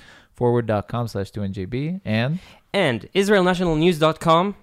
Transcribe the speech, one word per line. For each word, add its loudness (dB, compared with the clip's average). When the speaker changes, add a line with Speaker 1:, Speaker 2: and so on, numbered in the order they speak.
Speaker 1:
forward 0
dot -2
com -6
slash -8
two -8
N -6
J -8
B. -6
And? -2
Speaker 2:
And 0
Israel 2
National 0
News 2
dot 2
com 2